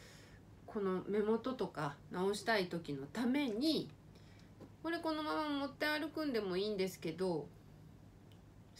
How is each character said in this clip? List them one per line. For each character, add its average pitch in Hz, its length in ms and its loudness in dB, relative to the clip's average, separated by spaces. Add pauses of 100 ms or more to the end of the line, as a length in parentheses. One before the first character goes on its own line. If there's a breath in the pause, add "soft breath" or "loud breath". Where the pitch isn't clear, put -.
(680 loud breath)
こ 220 140 -2
の 185 260 2
目 208 140 4
元 220 320 4
と 202 160 -2
か 151 260 -2 (160)
直 190 240 4
し 202 80 -4
た 226 160 4
い 185 80 2
時 165 260 -4
の 135 140 -4
た 233 180 -2
め 269 240 4
に、 226 400 2 (920 loud breath)
こ 320 80 0
れ 339 100 0
こ 330 100 0
の 311 140 0
ま 311 100 0
ま 311 140 2
持 285 180 0
っ - 20 0
て 294 180 -2
歩 302 240 2
く 311 140 -2
ん 285 80 0
で 220 80 2
も 185 160 0
い 202 100 2
い - 20 0
ん 214 80 0
で 185 100 2
す 185 140 -4
け 165 100 -2
ど、 165 380 0 (1300)